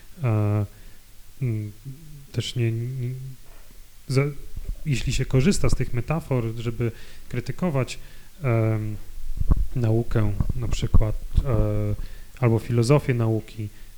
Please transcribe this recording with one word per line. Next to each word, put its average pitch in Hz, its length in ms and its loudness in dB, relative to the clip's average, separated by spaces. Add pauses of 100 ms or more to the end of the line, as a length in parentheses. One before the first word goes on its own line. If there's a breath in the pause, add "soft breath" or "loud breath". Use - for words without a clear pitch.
(240 loud breath)
e, 104 420 2 (760 loud breath)
mm, 107 300 -4 (600)
też - 240 -6
nie, 117 160 0
nie, 123 380 -4 (1000 loud breath)
za-, 143 240 2 (540)
jeśli 135 280 0
się 131 120 2
korzysta 131 440 4
z - 60 8
tych 127 180 0
metafor, 127 500 -2 (140)
żeby 117 340 -2 (380 loud breath)
krytykować, 131 680 -2 (440 loud breath)
em, 110 520 2 (800)
naukę 113 580 2 (220)
na 123 120 -2
przykład, - 480 6 (300)
e, 104 500 2 (440 loud breath)
albo 113 200 4
filozofię 120 540 2
nauki 110 560 -2 (280 loud breath)